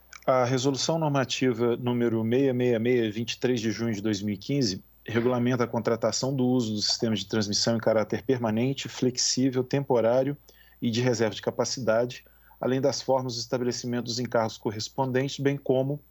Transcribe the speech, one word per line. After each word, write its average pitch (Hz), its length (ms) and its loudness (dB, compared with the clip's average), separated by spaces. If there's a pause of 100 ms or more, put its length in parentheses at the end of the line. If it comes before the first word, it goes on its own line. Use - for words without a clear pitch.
(280)
A 127 160 6
resolução 131 540 0
normativa 127 800 0
número 120 440 0
seis 127 320 2
seis 123 280 2
seis, 117 320 2
vinte 113 180 -6
e - 60 -12
três 123 240 0
de 113 80 0
junho 110 240 -2
de 98 80 -6
dois 107 180 -2
mil 104 140 -4
e - 20 -6
quinze, 110 480 -4 (180)
regulamenta 120 600 0
a - 20 0
contratação 117 680 -2
do 127 100 2
uso 123 280 2
do 104 80 -4
sistema 110 340 0
de 98 100 -6
transmissão 110 500 0
em 110 40 -2
caráter 110 420 0
permanente, 120 680 0
flexível, 127 760 0
temporário 135 720 2 (460)
e 120 80 0
de 113 100 0
reserva 117 340 2
de - 60 -10
capacidade, 120 840 0 (340)
além 127 180 0
das 131 220 0
formas 127 360 0
de 117 40 -6
estabelecimento 120 640 -2
dos 117 140 -6
encargos 117 400 -2
correspondentes, 127 800 -4
bem 139 180 0
como 135 420 0 (120)